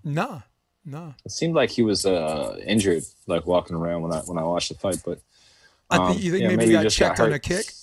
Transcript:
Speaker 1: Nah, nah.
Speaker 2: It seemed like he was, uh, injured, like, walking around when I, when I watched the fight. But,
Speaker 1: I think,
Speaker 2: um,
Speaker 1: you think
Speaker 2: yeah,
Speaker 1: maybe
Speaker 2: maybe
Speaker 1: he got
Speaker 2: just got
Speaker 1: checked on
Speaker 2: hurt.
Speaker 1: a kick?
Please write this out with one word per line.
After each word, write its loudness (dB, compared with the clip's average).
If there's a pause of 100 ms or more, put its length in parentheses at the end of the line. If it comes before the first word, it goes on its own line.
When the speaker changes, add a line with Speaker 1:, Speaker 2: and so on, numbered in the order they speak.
Speaker 1:
Nah, -4 (420)
nah. -14 (120)
Speaker 2:
It -12
seemed 0
like 2
he 0
was, 2
uh, -2
injured, 2 (240)
like, -2
walking 0
around -4
when -4
I, -2
when -6
I -2
watched -2
the -10
fight. -4
But, -6 (720)
Speaker 1:
I 2
think, 4
Speaker 2:
um, 2
Speaker 1:
you -2
think 0
Speaker 2:
yeah, 2
Speaker 1:
maybe 2
Speaker 2:
maybe 6
Speaker 1:
he 8
got 4
Speaker 2:
just 2
got 6
Speaker 1:
checked 0
on 4
Speaker 2:
hurt. 0
Speaker 1:
a -4
kick? -2 (180)